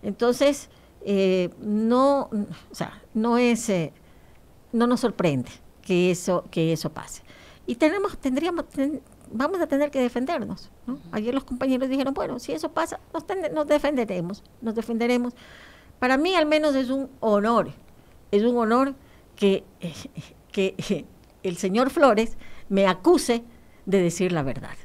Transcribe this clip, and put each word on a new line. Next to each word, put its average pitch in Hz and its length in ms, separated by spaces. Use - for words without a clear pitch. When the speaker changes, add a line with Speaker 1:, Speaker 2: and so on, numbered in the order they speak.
Speaker 1:
Entonces, 247 640
eh, 185 440
no, 240 720
o - 40
sea, - 280
no 233 260
es, 240 300
eh, 175 240
no 233 140
nos 247 140
sorprende 185 500
que 180 280
eso, 175 400
que 165 220
eso 156 180
pase. - 320
Y - 100
tenemos, 381 420
tendríamos, 294 500
ten-, 285 320
vamos 302 300
a 311 60
tener 285 240
que 269 100
defendernos, 247 680
¿no? 240 80
Speaker 2:
Ujú. 277 80
Speaker 1:
Ayer 220 220
los 269 100
compañeros 262 440
dijeron, 269 240
"Bueno, 240 260
si - 140
eso 311 200
pasa, - 280
nos 311 140
ten-, 370 280
nos 302 120
defenderemos, 226 760
nos 220 140
defenderemos". 240 600
Para 254 180
mí, 339 180
al 320 120
menos, 302 280
es 262 160
un 269 180
honor, 214 500
es 208 120
un 240 140
honor 240 380
que, 196 280
eh, 165 120
que, 190 220
eh, 156 140
el 180 140
señor 220 340
Flores 226 460
me 196 180
acuse 233 580
de 190 160
decir 175 300
la 160 100
verdad 127 420